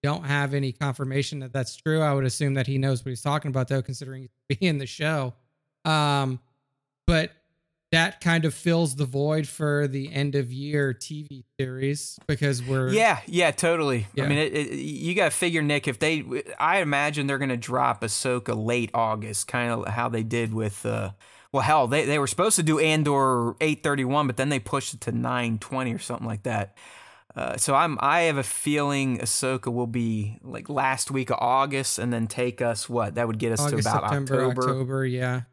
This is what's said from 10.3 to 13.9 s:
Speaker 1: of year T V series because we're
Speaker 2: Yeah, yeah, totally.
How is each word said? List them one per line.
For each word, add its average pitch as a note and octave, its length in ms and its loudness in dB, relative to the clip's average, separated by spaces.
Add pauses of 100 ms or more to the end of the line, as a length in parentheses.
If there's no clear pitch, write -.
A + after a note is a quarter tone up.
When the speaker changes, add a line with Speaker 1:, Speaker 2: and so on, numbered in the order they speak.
Speaker 1:
of B2+ 180 0
year C#3+ 400 -2
T D3+ 300 -10
V C#3 200 -16 (160)
series C3+ 680 -4
because C#3 340 0
we're C3 300 0
Speaker 2:
Yeah, G#3 340 4
yeah, E3+ 240 2
totally. D3 640 2